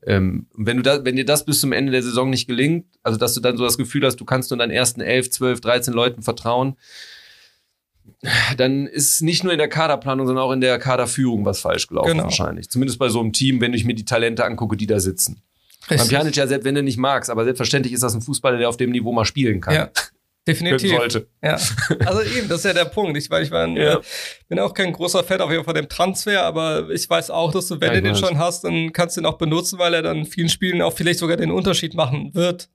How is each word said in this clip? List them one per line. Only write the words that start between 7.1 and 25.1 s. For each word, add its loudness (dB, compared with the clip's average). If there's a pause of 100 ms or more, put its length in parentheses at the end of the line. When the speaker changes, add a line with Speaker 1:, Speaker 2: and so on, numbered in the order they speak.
Speaker 1:
dann 2
ist 0
nicht 2
nur 2
in 0
der 2
Kaderplanung, 0
sondern 2
auch 0
in 2
der 4
Kaderführung 0
was 0
falsch 0
gelaufen 0
Speaker 2:
Genau. 0
Speaker 1:
wahrscheinlich. -4
Zumindest 0
bei 2
so 0
einem -2
Team, 2
wenn 0
ich 0
mir 0
die -8
Talente 2
angucke, -2
die -2
da 2
sitzen. -2 (400)
Speaker 2:
Richtig. 2
Speaker 1:
Beim 2
Pjanic 2
ja, 2
selbst -2
wenn 2
er 0
nicht 0
magst, 0
aber 0
selbstverständlich 0
ist -2
das 0
ein -4
Fußballer, 0
der 2
auf -6
dem 0
Niveau -2
mal 2
spielen 0
kann. 0
Speaker 2:
Ja. 0 (580)
Definitiv. 2
Speaker 1:
Können 4 (100)
sollte. -4 (160)
Speaker 2:
Ja. 0 (480)
Also 0
eben, -4
das -2
ist -8
ja 2
der 2
Punkt. -2
Ich -6
meine, 2
ich -6
mein, 0
Speaker 1:
Ja. 4
Speaker 2:
äh, -2 (480)
bin -2
auch 0
kein -2
großer -2